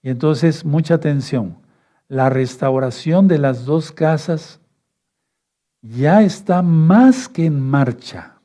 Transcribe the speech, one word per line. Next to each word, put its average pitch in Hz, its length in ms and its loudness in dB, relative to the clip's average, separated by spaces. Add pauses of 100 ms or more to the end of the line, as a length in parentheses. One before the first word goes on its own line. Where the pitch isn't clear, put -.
Y 131 80 -8
entonces, 156 520 -2
mucha 160 300 -2
atención. 135 640 -4 (500)
La 131 220 -2
restauración 131 960 -2
de 165 120 2
las 127 260 -2
dos 156 260 -4
casas 160 680 -4 (1200)
ya 139 400 2
está 180 400 0
más 180 680 4
que 165 200 -2
en 147 120 -2
marcha. 131 720 -4 (120)